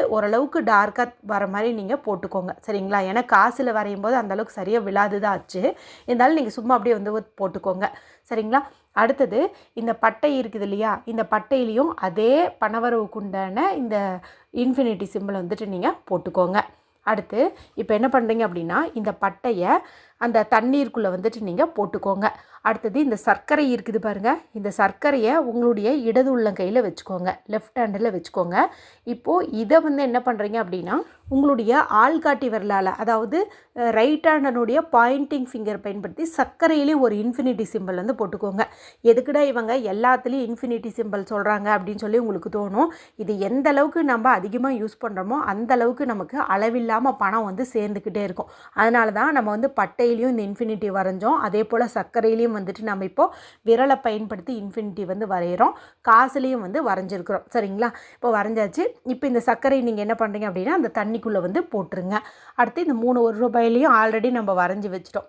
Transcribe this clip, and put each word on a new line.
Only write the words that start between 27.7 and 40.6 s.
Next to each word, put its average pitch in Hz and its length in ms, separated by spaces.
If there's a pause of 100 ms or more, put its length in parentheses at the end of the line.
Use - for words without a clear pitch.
ஹேண்டில் 214 320
வச்சுக்கோங்க. 180 460 (500)
இப்போ 240 260 (180)
இதை 226 280
வந்து 294 220
என்ன 247 180
பண்றீங்க 220 380
அப்படின்னா, 185 380 (340)
உங்களுடைய 269 420 (220)
ஆள்காட்டி 269 560
விரலால, 202 460
அதாவது, 226 420 (380)
அஹ், 240 160
ரைட் 294 360
ஹேண்டனுடைய 269 520 (120)
பாயிண்டிங் 262 560
ஃபிங்கர் 208 340
பயன்படுத்தி 208 460
சர்க்கரையிலே 302 720
ஒரு 220 160
இன்ஃபினிட்டி 240 500
சிம்பல் 185 300
வந்து 208 200
போட்டுக்கோங்க. 202 480 (420)
எதுக்குடா 254 360
இவங்க 240 340 (120)
எல்லாத்துலேயும் 247 580
இன்ஃபினிட்டி 233 480